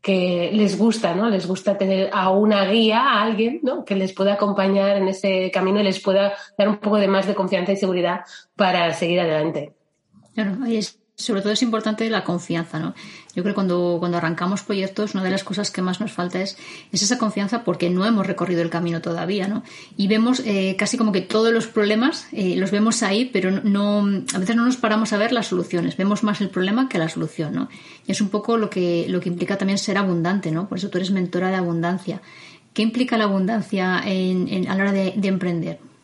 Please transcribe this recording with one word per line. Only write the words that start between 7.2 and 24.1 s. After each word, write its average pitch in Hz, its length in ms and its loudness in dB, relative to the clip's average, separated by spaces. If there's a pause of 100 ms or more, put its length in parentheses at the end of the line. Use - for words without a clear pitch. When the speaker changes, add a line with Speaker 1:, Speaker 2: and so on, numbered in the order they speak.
Speaker 1:
de 202 80 0
confianza 190 380 -2
y 196 60 2
seguridad 180 420 0 (380)
para 180 360 2
seguir 175 280 0
adelante. 160 500 0 (640)
Speaker 2:
Claro, 196 260 -2
ahí 233 140 0
es, 208 240 -4 (160)
sobre 196 260 -2
todo 208 120 0
es 214 80 0
importante 220 480 0
la 208 140 0
confianza, 170 560 -4
¿no? 170 160 -6 (400)
Yo 175 80 -4
creo 208 100 0
que - 20 -2
cuando, 175 440 2
cuando 175 180 0
arrancamos 170 460 -2
proyectos, 202 500 -4
una 190 100 -2
de 185 60 0
las 190 140 -2
cosas 202 260 -4
que - 120 -4
más 180 180 -2
nos 220 120 -6
falta 180 300 -4
es, 196 160 -6 (340)
es - 100 -2
esa 233 160 0
confianza 220 460 -2
porque 175 260 0
no 180 160 0
hemos 214 200 2
recorrido 175 360 -2
el 165 80 0
camino 170 320 -2
todavía, 175 460 -4
¿no? 208 160 -4 (320)
Y 196 120 0
vemos, 226 380 2
eh, 190 320 0
casi 208 200 -2
como 220 140 2
que 185 100 0
todos 226 320 2
los 226 140 0
problemas, 220 640 0
eh, 180 240 0
los 185 160 0
vemos 220 320 2
ahí, 208 220 2
pero 190 260 0
no, 196 100 0
no, 202 640 2 (100)